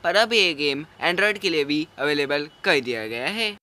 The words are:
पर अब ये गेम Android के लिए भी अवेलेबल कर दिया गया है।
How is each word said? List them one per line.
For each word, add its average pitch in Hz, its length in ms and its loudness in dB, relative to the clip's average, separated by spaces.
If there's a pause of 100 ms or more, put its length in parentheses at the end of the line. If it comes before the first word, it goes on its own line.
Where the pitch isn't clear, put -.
पर 175 120 2
अब 220 160 4
ये 190 220 4
गेम 143 300 -2 (200)
Android 196 340 2
के 170 120 -2
लिए 156 140 2
भी 151 220 -2 (120)
अवेलेबल 147 500 -2 (160)
कर 170 160 4
दिया 117 260 -6
गया 117 220 -6
है। 208 340 -4